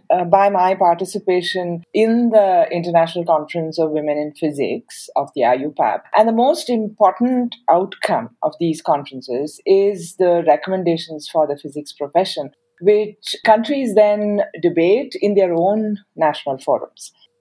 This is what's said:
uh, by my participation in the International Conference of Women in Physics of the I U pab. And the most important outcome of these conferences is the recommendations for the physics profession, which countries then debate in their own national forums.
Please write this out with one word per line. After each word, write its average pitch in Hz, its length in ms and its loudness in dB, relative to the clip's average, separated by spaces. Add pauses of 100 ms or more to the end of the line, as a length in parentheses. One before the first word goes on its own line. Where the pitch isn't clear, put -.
(100)
uh, 180 120 2
by 196 260 4
my 190 280 2
participation 180 1040 -2 (100)
in 226 380 2
the 190 400 4
International 170 540 0
Conference 160 560 -2
of 160 100 0
Women 151 260 -2
in 151 160 -4
Physics 143 840 -6
of 139 180 -4
the 131 100 0
I 123 100 4
U 139 220 -6
pab. 113 260 -2 (140)
And 220 120 4
the 226 40 0
most 254 380 0
important 240 840 0 (120)
outcome 170 760 -2
of 151 160 -2
these 160 200 -2
conferences 135 840 -4
is 196 540 0
the 175 260 2
recommendations 165 840 -2
for 156 200 0
the 143 80 -4
physics 147 360 -14
profession, 147 600 -4 (280)
which 208 540 0 (100)
countries 233 520 2
then 208 460 2 (200)
debate 175 580 0
in 208 140 0
their 190 180 2
own 208 440 0 (180)
national 147 440 -2
forums. - 520 -4 (300)